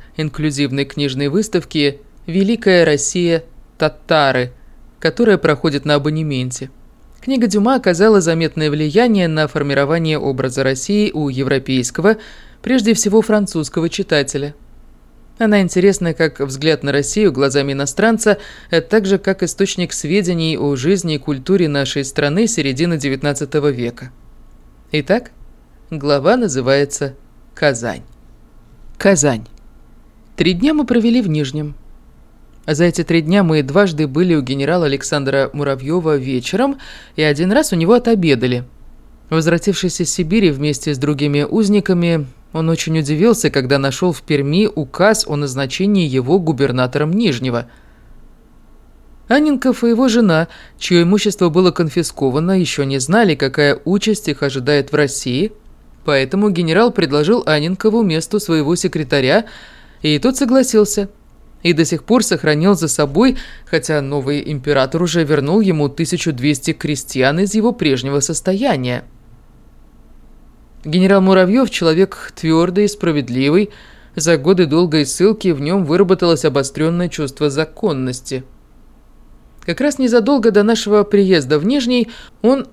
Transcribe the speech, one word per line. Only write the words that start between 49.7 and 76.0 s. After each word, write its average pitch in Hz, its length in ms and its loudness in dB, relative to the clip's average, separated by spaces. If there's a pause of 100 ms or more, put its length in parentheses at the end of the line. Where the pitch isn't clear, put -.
и 233 40 4
его 233 200 2
жена, 190 400 2 (300)
чье 170 240 2
имущество 190 480 2
было 180 220 2
конфисковано, 160 840 -2
еще 151 260 -2
не 135 160 -2
знали, 175 340 2
какая 143 500 0
участь 196 440 0
их 143 140 -4
ожидает 139 500 -2
в - 20 -2
России, 143 580 -2 (540)
поэтому 151 420 0
генерал 180 420 2
предложил 165 540 0
Анненкову 185 580 0
месту 170 380 0
своего 160 360 0
секретаря, 156 680 0 (560)
и 151 180 0
тот 262 200 0
согласился. 226 720 2 (520)
И 170 120 2
до 160 100 2
сих 160 180 -4
пор 247 220 2
сохранил 160 520 2
за 156 120 -2
собой, 160 480 2 (300)
хотя 156 340 -2
новый 139 500 -4
император 139 520 0
уже 165 200 0
вернул 147 380 0
ему 156 300 0
тысячу 165 420 -4
двести 139 400 -2
крестьян 143 680 -2
из 196 140 -2
его 220 180 2
прежнего 139 480 -2
состояния. 165 840 -2 (1800)
Генерал 185 360 4
Муравьев — 190 500 4
человек 170 640 0
твердый 175 480 2
и 202 40 2
справедливый. 147 800 0 (440)
За 160 240 0
годы 175 260 2
долгой 156 420 0
ссылки 214 420 0
в 147 120 0
нем 175 240 -2
выработалось 170 600 2